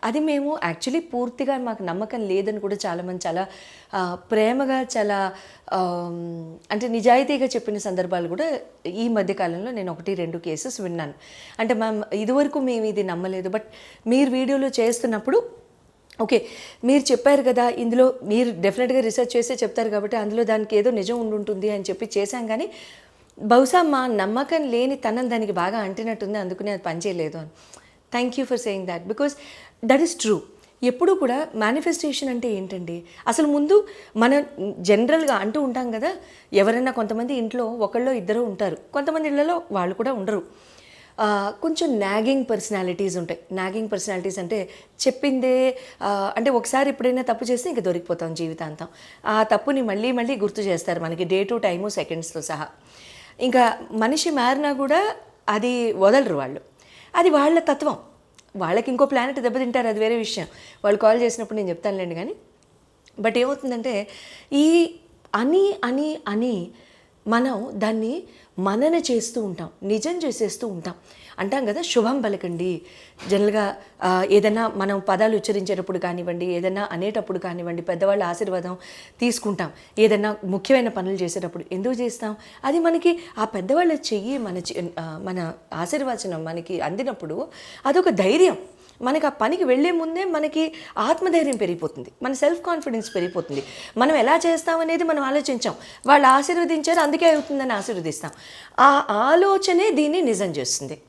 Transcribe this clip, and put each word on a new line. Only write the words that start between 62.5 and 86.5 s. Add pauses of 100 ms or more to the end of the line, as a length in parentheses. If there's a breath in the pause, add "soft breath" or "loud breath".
but
ఏమవుతుందంటే, (460 loud breath)
ఈ (400)
అని,
అని,
అని (560 soft breath)
మనం
దాన్ని (360 loud breath)
మనన
చేస్తూ
ఉంటాం, (140)
నిజం
చేసేస్తూ
ఉంటాం. (460 loud breath)
అంటాం
కదా,
"శుభం
పలకండి." (480 loud breath)
జనరల్గా, (260 loud breath)
ఆ,
ఏదైనా
మనం
పదాలు
ఉచ్చరించేటప్పుడు
కానివ్వండి,
ఏదైనా
అనేటప్పుడు
కానివ్వండి,
పెద్దవాళ్ళ
ఆశీర్వాదం (420 loud breath)
తీసుకుంటాం. (280 loud breath)
ఏదైనా
ముఖ్యమైన
పనులు
చేసేటప్పుడు
ఎందుకు
చేస్తాం? (280 loud breath)
అది
మనకి (180 loud breath)
ఆ
పెద్దవాళ్ళ
చెయ్యి
మన
చె-, (120)
ఆ,
మన (200)
ఆశీర్వచనం
మనకి